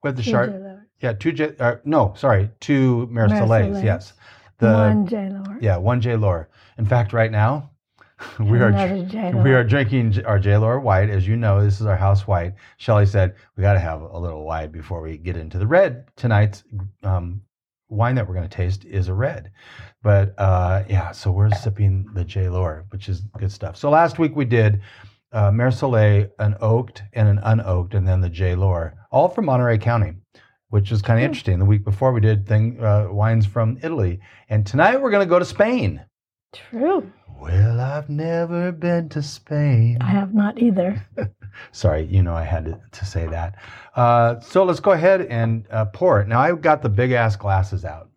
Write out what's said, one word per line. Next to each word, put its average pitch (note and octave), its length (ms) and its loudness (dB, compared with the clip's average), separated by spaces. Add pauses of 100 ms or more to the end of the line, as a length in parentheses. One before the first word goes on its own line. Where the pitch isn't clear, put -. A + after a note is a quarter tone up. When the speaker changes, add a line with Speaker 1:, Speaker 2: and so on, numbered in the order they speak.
Speaker 1:
We D3 60 -4
had C3 80 -6
the B2 60 -4
Speaker 2:
Two A3+ 80 -4
Speaker 1:
Chard-, A#2+ 200 0
Speaker 2:
J F#2+ 60 -12
Lore. - 300 -20 (120)
Speaker 1:
yeah, A#2+ 140 -4
two C3 180 -4
J, D3+ 280 -4
uh, A#2+ 160 0 (100)
no, D3 320 0
sorry, G#2+ 320 2 (100)
two B2+ 520 2
Marisol A2 360 2
Speaker 2:
Marisol G2+ 360 0
Speaker 1:
yes. F#2+ 300 -2 (440)
The - 140 2
Speaker 2:
One G#2+ 360 2
J G2 220 -6
Lore. - 320 -12
Speaker 1:
Yeah, G2+ 160 2
one A#2 240 0
J A#2+ 140 -2
Lore. F#2 340 -2 (280)
In A2+ 80 -2
fact, A2 280 0
right A2+ 180 0
now, A2+ 400 0 (360)
<laughs> - 320 -20
we A2 200 2
are B2 100 4
Speaker 2:
Another F#3 300 2
Speaker 1:
dr-, F3+ 100 -8
Speaker 2:
J G3 240 -4
Speaker 1:
we A#2+ 180 4
Speaker 2:
Lore. C3 80 6
Speaker 1:
are A#2+ 40 2
drinking A#2 500 2
J-, G2 100 -2
our G#2 160 2
J G2+ 180 2
Lore A2+ 220 2
white. G#2 300 2
As F#2+ 180 0
you A2 80 0
know, G#2 280 2
this G2+ 180 2
is G#2+ 60 -2
our F#2+ 100 0
house G2 300 2
white. F2+ 260 -2 (240)
Shelley G#2 280 2
said, G2 300 0 (200)
"We G2 60 -6
gotta G2 180 4
have D#2+ 220 -4
a D#2+ 160 -14
little E2 280 -8
white D#2+ 260 -8
before E2 300 -12
we D#2+ 160 -12
get E2+ 200 -8
into D#2+ 220 -10
the G#2 80 -2
red." D#3+ 380 2 (100)
Tonight's, G#2+ 480 0 (400)
um, F#2 380 -4 (480)
wine A#2 260 -2
that A2 120 -2
we're F#2 80 -10
gonna F2+ 120 -6
taste F#2 380 -6
is F#2+ 240 -4
a F#2 40 -2
red. G#2 380 -4 (500)
But, G2+ 360 2
uh, F#2+ 500 2
yeah, F2+ 240 0
so - 200 -4
we're G2 200 4
sipping G2+ 640 0
the F2 100 -4
J F#2 260 -4
Lore, F2 400 -4
which G2+ 200 -14
is F2+ 120 -4 (180)
good G2 120 -4
stuff. E2 240 -12
So C#3+ 140 -4
last D#3+ 300 4
week D#3 160 0
we D3 100 0
did, A2 360 4 (520)
uh, G#2 180 2
Marisol, A2 800 2 (100)
an G#2 220 0
oaked A2+ 420 -2 (100)
and A2 140 2
an G#2 160 4
unoaked, F#2+ 520 0
and F#2 120 0
then F#2 140 2
the F2+ 80 0
J F2 260 -2
Lore, F2+ 380 0 (180)
all C#3 180 2
from G3+ 160 -4
Monterey B2 320 2
County, G#2 360 0 (560)
which G2+ 220 0
is G#2+ 100 0
kinda A2+ 200 2
Speaker 2:
Hmm. C3 40 0
Speaker 1:
interesting. F#2+ 340 -2
The G2 60 2
week G2+ 180 2
before A2 300 0
we A#2 80 0
did G#2 260 2
thing, A2+ 360 0
uh, G#2 280 2
wines G#2+ 340 2
from A2+ 380 -2
Italy. G#2+ 360 -2 (300)
And G#2+ 160 2
tonight F#3 360 2
we're C4 100 0
gonna G3+ 140 4
go F3 140 4
to F3+ 60 -2
Spain. G3+ 560 -2 (520)
Speaker 2:
True. C4+ 580 -4 (280)
Speaker 1:
Well, G2 420 2
I've D3 280 -6
never E3+ 600 -4
been E3+ 380 -2
to D3+ 120 -6
Spain. C#3 800 0
Speaker 2:
I B2 40 -2
have G3 280 0
not G#3 260 0
either. G3 460 0 (120)
Speaker 1:
<laughs> - 180 -6 (360)
Sorry, D#2 340 -2
you F#2 180 2
know F2 100 -2
I E2 100 -4
had D#2+ 220 -6
to, D#2+ 140 -10 (140)
to - 120 -12
say E2 220 -6
that. E2+ 280 -8 (400)
Uh, A#2+ 440 4
so F#3 240 0
let's F3+ 160 0
go G3+ 140 2
ahead F3+ 360 2
and, A2+ 400 -2
uh, A2 160 -2
pour A#2+ 360 2
it. G2+ 80 -2
Now, A#2 100 0
I've D#3+ 220 0
got D#3 200 2
the C3 80 -2
big-ass A#2 460 0
glasses F#2+ 500 -2
out. D#2+ 320 -14